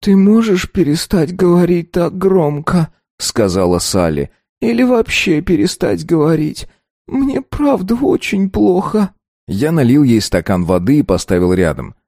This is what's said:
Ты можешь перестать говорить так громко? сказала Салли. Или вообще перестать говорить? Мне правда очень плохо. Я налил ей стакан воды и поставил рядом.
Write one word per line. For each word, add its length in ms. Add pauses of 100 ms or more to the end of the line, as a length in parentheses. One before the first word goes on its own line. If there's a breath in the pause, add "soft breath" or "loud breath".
Ты 140
можешь 560
перестать 640
говорить 560
так 260
громко? 760 (240)
сказала 640
Салли. 520 (300)
Или 220
вообще 580
перестать 640
говорить? 640 (400)
Мне 340
правда 540
очень 540
плохо. 640 (340)
Я 240
налил 320
ей 180
стакан 420
воды 360
и 40
поставил 500
рядом. 420 (120)